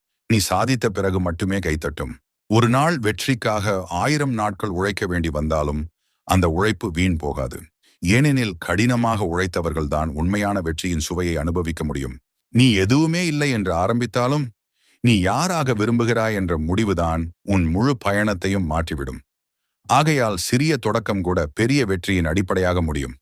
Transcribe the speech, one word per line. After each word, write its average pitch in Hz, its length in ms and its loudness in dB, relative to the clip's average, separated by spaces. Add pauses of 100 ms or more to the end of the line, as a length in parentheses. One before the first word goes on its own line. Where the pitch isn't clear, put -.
(300)
நீ 113 120 4
சாதித்த 113 480 0
பிறகு 98 300 -2
மட்டுமே 92 400 -2
கைத்தட்டும். 76 540 -4 (360)
ஒரு 113 200 4
நாள் 147 300 2
வெற்றிக்காக 107 760 -2 (220)
ஆயிரம் 135 380 0
நாட்கள் 104 420 -4
உழைக்க 98 300 -2
வேண்டி 87 240 0
வந்தாலும் 76 520 -2 (460)
அந்த 92 220 4
உழைப்பு 95 420 0
வீண் 87 260 0
போகாது. 67 420 -6 (420)
ஏனெனில் 120 560 2
கடினமாக 113 680 0
உழைத்தவர்கள்தான் 80 880 -2
உண்மையான 101 480 0
வெற்றியின் 80 440 -4
சுவையை 87 320 -2
அனுபவிக்க 82 460 -4
முடியும். 69 320 -6 (380)
நீ 123 120 6 (100)
எதுவுமே 151 500 2
இல்லை 147 260 0
என்று 101 240 0
ஆரம்பித்தாலும், 120 680 0 (580)
நீ 120 180 6
யாராக 135 520 0
விரும்புகிறாய் 113 640 2
என்ற 90 220 0
முடிவுதான் 85 640 0 (240)
உன் 95 220 2
முழு 107 300 2
பயணத்தையும் 101 720 -2
மாற்றிவிடும். 73 520 -4 (680)
ஆகையால் 131 500 2
சிறிய 151 380 0
தொடக்கம் 107 460 -2
கூட 90 160 0 (140)
பெரிய 131 320 2
வெற்றியின் 92 440 0
அடிப்படையாக 90 520 0
முடியும். 71 400 -4